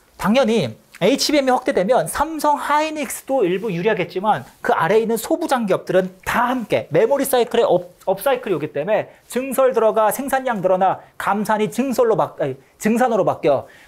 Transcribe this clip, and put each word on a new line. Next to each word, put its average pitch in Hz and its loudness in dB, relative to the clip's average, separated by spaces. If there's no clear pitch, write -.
당연히 214 0
에이치비엠이 262 2
확대되면 240 2
삼성 302 -2
하이닉스도 294 -2
일부 190 -2
유리하겠지만 185 -2
그 - 0
아래에 196 2
있는 226 0
소부장 294 -2
기업들은 185 0
다 233 0
함께 233 -2
메모리 233 2
사이클의 233 2
업, 175 0
업사이클이 220 -2
오기 147 -6
때문에 160 -2
증설 262 0
들어가, 214 2
생산량 254 -4
늘어나, 185 2
감산이 208 -2
증설로 240 0
바-, 151 -2
아니, 139 -4
증산으로 226 0
바뀌어. 139 0